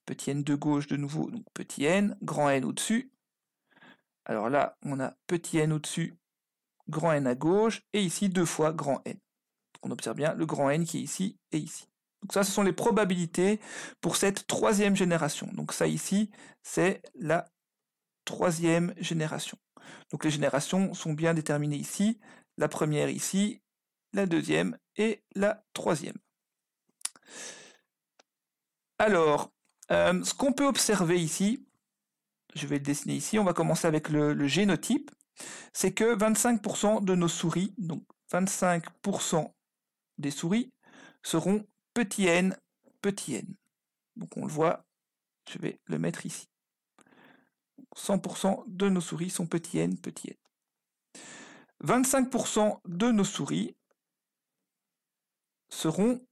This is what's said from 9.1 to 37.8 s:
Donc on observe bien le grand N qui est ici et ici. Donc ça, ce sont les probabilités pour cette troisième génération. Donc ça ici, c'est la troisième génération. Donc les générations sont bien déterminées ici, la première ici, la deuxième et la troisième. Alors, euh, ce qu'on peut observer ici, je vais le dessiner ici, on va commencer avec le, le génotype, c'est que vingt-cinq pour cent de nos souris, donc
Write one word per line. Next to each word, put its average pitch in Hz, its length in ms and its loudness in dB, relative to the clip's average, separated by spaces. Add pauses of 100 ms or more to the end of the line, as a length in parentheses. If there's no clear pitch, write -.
Donc - 720 -20
on 139 60 -6
observe - 240 -6
bien 151 180 -2
le 165 100 -2
grand 143 240 0
N 160 160 2
qui 156 140 -6
est 127 40 -6
ici 185 360 -6 (140)
et 160 40 0
ici. 156 320 -8 (320)
Donc - 140 -8
ça, 196 100 4
ce 196 80 -2
sont 208 100 2
les 190 100 4
probabilités 190 880 2 (400)
pour 170 140 -2
cette 196 320 0
troisième 202 480 4
génération. 170 600 0
Donc 151 180 -6
ça 165 160 2
ici, 190 420 0 (320)
c'est - 400 0 (140)
la 170 300 0 (760)
troisième 170 720 2
génération. 160 640 -4 (540)
Donc 151 100 -8
les 156 80 2
générations 147 640 0
sont 156 200 -4
bien 165 200 2
déterminées 147 440 0
ici, 208 420 0 (380)
la 156 100 2
première 147 420 0
ici, - 500 -2 (520)
la 196 140 0
deuxième - 520 0 (160)
et 220 300 0 (100)
la 196 380 0
troisième. - 420 -2 (2750)
Alors, 165 540 4 (380)
euh, 175 320 4
ce 185 100 -4
qu'on 269 200 0
peut 277 160 2
observer 180 520 2
ici, 190 460 -2 (880)
je 147 140 -8
vais 147 80 0
le 143 80 -2
dessiner 143 320 -2
ici, 214 240 -2
on 208 40 4
va 180 80 4
commencer 165 360 2
avec 156 220 0
le, 147 220 4
le 147 140 0
génotype, 190 640 2 (640)
c'est 190 200 0
que 220 240 2
vingt-cinq 220 460 2
pour 208 140 -2
cent 208 240 4
de 185 160 2
nos 175 100 4
souris, 170 520 -2
donc 165 260 -6 (260)